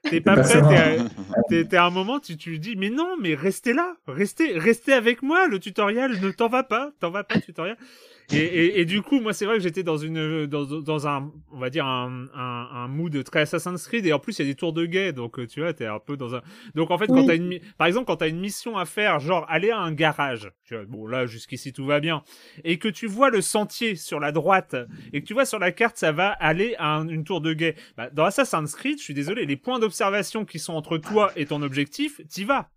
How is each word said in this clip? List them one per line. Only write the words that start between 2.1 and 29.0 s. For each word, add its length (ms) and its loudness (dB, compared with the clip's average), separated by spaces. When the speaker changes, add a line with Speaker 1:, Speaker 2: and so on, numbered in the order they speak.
Speaker 1:
tu, 160 -12
tu 240 -10
dis, « 180 -8
Mais 100 -2
non, 320 -2
mais 140 0
restez 380 0
là, 220 0
restez, 500 -2
restez 360 2
avec 300 4
moi, 260 4
le 100 0
tutoriel, 640 0
ne 80 0
t'en 180 0
va 140 2
pas, 380 -2
t'en 100 -2
va 140 -6
pas, 160 0
tutoriel. » 360 -8
Et, 60 0
et, 440 2
et 40 4
du 160 0
coup, 220 2
moi, 100 -2
c'est 140 -2
vrai 100 2
que 60 0
j'étais 200 -2
dans 140 0
une, 480 -2
dans, 220 -4
dans 420 -4
un, 240 -4
on 80 -16
va 120 -4
dire 160 -2
un, 480 -4
un, 400 -8
un 120 -8
mood 380 -4
très 160 0
Assassin's 480 -4
Creed, 160 -2
et 80 4
en 60 2
plus, 200 -8
il 40 -2
y 20 2
a 80 -2
des 20 -4
tours 200 -4
de 100 0
guet, 300 -2
donc, 240 -8
euh, 80 -8
tu 140 -12
vois, 120 -2
t'es 140 -6
un 120 -6
peu 200 -10
dans 160 -8
un, 80 -8
donc 160 0
en 80 2
fait, 80 0
quand 140 6
Speaker 3:
Oui. 60 6
Speaker 1:
t'as 100 6
une 120 -2
mi-, 120 -8
par 80 4
exemple, 200 2
quand 120 0
t'as 100 0
une 100 -4
mission 380 -8
à 80 -2
faire, 340 0
genre 300 0
aller 220 2
à 80 -2
un 140 -4
garage, 600 0
tu 80 -12
vois, 100 -10
bon, 220 -12
là, 180 -2
jusqu'ici, 480 -10
tout 140 -8
va 140 2
bien, 220 -2
et 140 0
que 100 -4
tu 180 -6
vois 240 2
le 100 2
sentier 560 -2
sur 240 -8
la 100 0
droite, 460 2
et 80 -4
que 40 -18
tu 60 -12
vois 140 2
sur 120 -4
la 140 0
carte, 240 0
ça 160 2
va 200 2
aller 440 0
à 200 0
un, 120 -4
une 160 -6
tour 160 -2
de 140 -2
guet. 220 -2
Bah, 160 -10
dans 140 2
Assassin's 500 0
Creed, 220 -4
je 60 -14